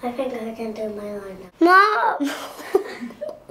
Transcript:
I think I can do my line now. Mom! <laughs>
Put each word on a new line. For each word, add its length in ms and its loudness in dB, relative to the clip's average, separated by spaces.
I 80 -4
think 220 -4
I 220 -6
can 180 -6
do 160 -6
my 240 -8
line 460 -12
now. 600 6
Mom! 120 -2
<laughs> 1200 -6